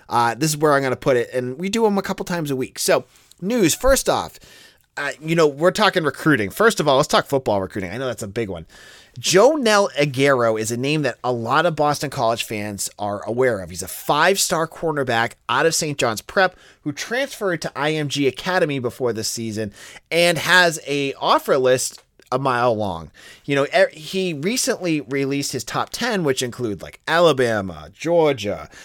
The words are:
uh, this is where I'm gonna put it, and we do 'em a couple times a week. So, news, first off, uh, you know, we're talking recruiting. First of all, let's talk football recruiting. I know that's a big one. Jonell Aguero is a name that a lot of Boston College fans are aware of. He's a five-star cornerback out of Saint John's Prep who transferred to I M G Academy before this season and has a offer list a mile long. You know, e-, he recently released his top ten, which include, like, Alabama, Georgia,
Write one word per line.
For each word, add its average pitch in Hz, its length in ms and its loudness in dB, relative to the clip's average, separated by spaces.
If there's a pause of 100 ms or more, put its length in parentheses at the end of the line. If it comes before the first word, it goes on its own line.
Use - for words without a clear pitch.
uh, 117 260 2
this 151 160 0
is 151 60 -2
where 151 160 4
I'm 139 100 4
gonna 131 140 0
put 135 200 2
it, 120 160 0
and 127 240 -4
we 180 120 -6
do 220 180 2
'em 202 120 2
a 190 40 -2
couple 196 220 -6
times 170 260 -4
a 135 60 -2
week. - 240 -6
So, 165 240 2 (360)
news, 202 340 2
first - 340 2
off, 104 320 -4 (560)
uh, 143 240 -6
you 160 160 0
know, 165 100 6
we're 147 240 2
talking 185 320 2
recruiting. 135 480 2
First 214 300 2
of 151 80 2
all, 131 80 6
let's 147 100 4
talk 208 200 2
football 110 340 0
recruiting. 92 320 -6
I 110 60 -8
know 135 80 -6
that's 113 180 -8
a - 20 -10
big 101 220 -4
one. 82 180 -10 (540)
Jonell 214 760 4
Aguero 131 640 2
is 110 140 -2
a 117 40 -4
name 147 260 -2
that 123 200 -4
a 123 80 -2
lot 123 360 0
of 160 100 0
Boston 147 340 0
College 117 320 -2
fans 104 460 -8 (100)
are 104 260 -6
aware 120 360 0
of. 85 100 -12
He's 90 120 -12
a 92 60 -12
five-star 165 760 0
cornerback 127 680 -2 (160)
out 135 180 2
of 160 80 2
Saint 151 240 -4
John's 113 220 -2
Prep 185 360 0 (260)
who 147 100 -6
transferred 214 680 -4
to - 140 -6
I 147 160 -2
M 156 160 -2
G 139 180 0
Academy 165 520 0
before 120 340 -2
this 107 160 -4
season 110 440 -6 (380)
and 170 280 2
has 170 480 4
a 143 280 -2
offer 180 440 2
list 127 440 2 (280)
a 127 80 0
mile 123 380 2
long. 90 340 -4 (340)
You 143 120 -2
know, 139 100 2
e-, 175 320 0
he 180 360 -4
recently 180 680 -2
released 139 520 -4
his 123 120 -6
top - 260 -6
ten, 220 340 -2
which 135 180 0
include, 113 400 -6
like, - 260 -18
Alabama, 117 840 2
Georgia, 127 760 0 (160)